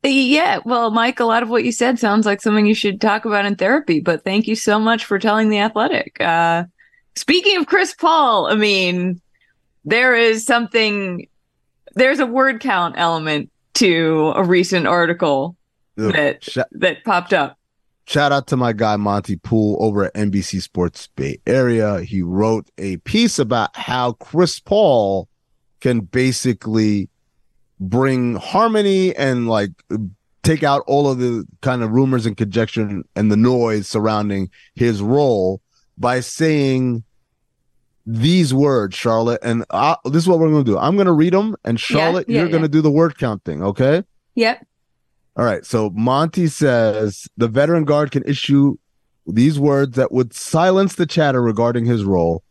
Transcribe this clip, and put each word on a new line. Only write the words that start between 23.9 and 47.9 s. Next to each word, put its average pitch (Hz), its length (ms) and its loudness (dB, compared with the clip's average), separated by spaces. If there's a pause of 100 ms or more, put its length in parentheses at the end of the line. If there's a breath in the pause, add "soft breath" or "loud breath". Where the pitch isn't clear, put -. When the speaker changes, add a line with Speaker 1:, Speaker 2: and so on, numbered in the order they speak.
Speaker 2:
Chris - 460 -2
Paul 117 680 2 (520)
can 120 200 0
basically 110 1080 -2 (680)
bring 123 560 0
harmony 196 800 0
and, 127 320 -2
like, 104 220 0 (760)
take 156 180 0
out 143 260 0
all 143 220 2
of 127 100 -2
the 120 260 -2 (160)
kind 127 220 -2
of 110 80 -4
rumors 127 340 2
and 107 100 -2
conjecture 110 460 -2
and, 101 240 -6 (100)
and 104 160 2
the 104 60 4
noise 113 500 2
surrounding 104 600 -2 (260 soft breath)
his 117 260 0
role 104 600 0 (360)
by 123 220 0
saying 131 840 0 (1040)
these 131 480 2
words, 131 420 2
Charlotte. 113 480 0
And 117 260 -2
I, 139 260 0 (100)
this 160 180 0
is 170 40 0
what 175 120 4
we're 160 120 4
gonna 147 120 2
do. 107 140 2
I'm 180 200 0
gonna 185 160 4
read 165 220 4
'em, 208 280 0
and 117 140 -2
Speaker 1:
Yeah, - 200 -4
Speaker 2:
Charlotte, 165 320 0
Speaker 1:
yeah, 147 120 2
Speaker 2:
you're 170 80 0
gonna 160 140 0
Speaker 1:
yeah. 156 60 -2
Speaker 2:
do 156 120 2
the 151 100 2
word 156 260 2
count 110 280 -4
thing, 78 180 -6
okay? 131 400 0 (320)
Speaker 1:
Yep. 226 300 -2 (720)
Speaker 2:
All 120 80 0
right. 104 200 -2
So 110 260 -2
Monty 135 560 0
says 110 800 0 (100)
the 117 100 0
veteran 151 380 0
guard 147 260 0